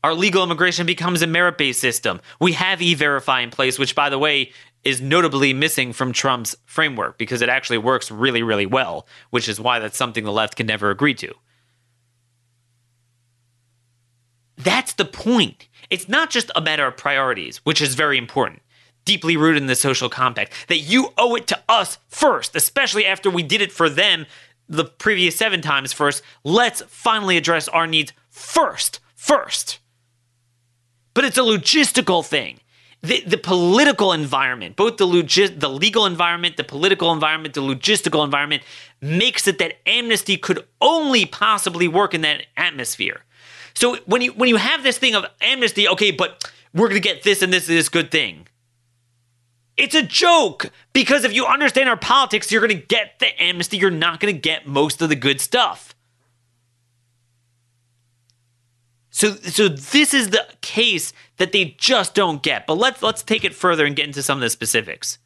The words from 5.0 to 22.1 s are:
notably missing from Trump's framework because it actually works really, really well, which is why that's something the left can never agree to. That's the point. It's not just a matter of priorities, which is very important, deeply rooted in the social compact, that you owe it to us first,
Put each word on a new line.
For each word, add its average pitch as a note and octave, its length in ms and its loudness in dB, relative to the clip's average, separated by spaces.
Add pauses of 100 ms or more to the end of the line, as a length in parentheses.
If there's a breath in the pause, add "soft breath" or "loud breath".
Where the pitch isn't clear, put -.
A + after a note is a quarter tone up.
notably C#3+ 500 2
missing C3+ 400 -2
from B2+ 220 -4
Trump's B2 500 -2
framework C#3+ 540 -4
because A#2+ 240 -4
it A#2+ 80 0
actually B2 280 0
works A#2+ 320 -2
really, A#2 320 -2
really G#2 240 0
well, F#2+ 400 -4 (240 loud breath)
which A#2 200 -2
is G#2 100 -6
why A#2+ 200 0
that's G#2+ 180 -8
something A#2 260 -4
the G#2 80 -6
left G#2+ 240 -2
can A#2 100 -4
never G#2 240 -2
agree B2+ 240 0
to. - 200 -14 (3250)
That's F#3+ 380 -2
the G3 100 -2
point. - 640 -2 (220 loud breath)
It's F3+ 180 -6
not D#4 220 0
just A#3+ 240 -4
a E3 80 -2
matter D#3 240 0
of B2 100 -4
priorities, B2+ 680 -4
which D3 180 0
is C3+ 120 -2
very C#3+ 240 0
important, A#2+ 420 -4 (460 soft breath)
deeply E3+ 300 0
rooted D#3 260 4
in C3+ 60 -4
the B2+ 60 2
social B2+ 340 0
compact, A#2+ 440 -2 (160 loud breath)
that E3+ 100 0
you F#3 380 0
owe A#3+ 180 2
it - 120 -4
to - 200 -4
us A3 320 0 (100)
first, A3 460 0